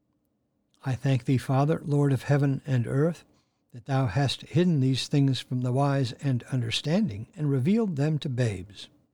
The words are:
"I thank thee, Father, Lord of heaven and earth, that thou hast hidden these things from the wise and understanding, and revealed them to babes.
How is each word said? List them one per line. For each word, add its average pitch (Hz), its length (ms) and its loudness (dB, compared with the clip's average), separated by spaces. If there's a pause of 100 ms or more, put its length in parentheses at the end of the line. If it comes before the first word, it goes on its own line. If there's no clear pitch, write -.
(840)
"I 131 100 -2
thank 135 300 0
thee, 135 140 2
Father, 143 460 0
Lord 143 280 2
of 127 100 -2
heaven 139 420 0
and 123 220 0
earth, 143 380 -2 (480)
that 120 140 -18
thou 135 200 0
hast 139 360 -2
hidden 165 380 2
these 131 280 0
things 135 320 2
from 127 220 -4
the 123 100 0
wise 139 400 0 (100)
and 131 220 -2
understanding, 123 880 -2
and 151 160 -2
revealed 175 460 2
them 147 240 0
to - 80 -6
babes. 107 600 -4 (260)